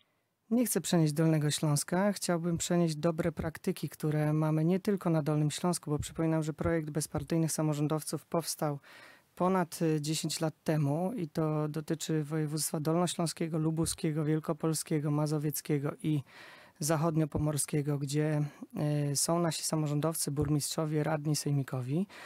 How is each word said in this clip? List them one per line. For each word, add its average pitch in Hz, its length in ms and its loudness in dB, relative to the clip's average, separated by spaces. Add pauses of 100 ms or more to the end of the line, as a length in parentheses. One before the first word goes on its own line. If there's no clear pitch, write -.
(500)
Nie 233 160 4
chcę 196 140 0
przenieść 156 320 4
Dolnego 156 380 2
Śląska. 175 640 2
Chciałbym 170 460 0
przenieść 170 380 2
dobre 165 360 0
praktyki, 165 560 -4
które 151 440 0
mamy 156 320 2
nie 185 160 2
tylko 190 300 0
na 160 120 4
Dolnym 151 280 2
Śląsku, 170 400 -2
bo 147 80 0
przypominam, 160 440 0
że 156 100 -4
projekt 165 380 -2
bezpartyjnych 156 640 -2
samorządowców 151 720 -2
powstał 156 520 -2 (560)
ponad, 180 480 0
e, 156 180 2
dziesięć 151 400 -2
lat 160 140 0 (100)
temu 156 520 0
i 175 120 -4
to 156 400 0
dotyczy 156 560 -2
województwa 151 560 -2
dolnośląskiego, 165 800 0
lubuskiego, 156 680 0
wielkopolskiego, 156 840 0
mazowieckiego 147 800 0 (120)
i 151 200 0 (760)
zachodniopomorskiego, 151 1000 0
gdzie, 151 460 0 (320)
e, 147 400 0
są 170 220 2
nasi 165 240 0
samorządowcy, 156 680 0
burmistrzowie, 151 760 0
radni 151 320 0
sejmikowi. 139 720 -2 (200)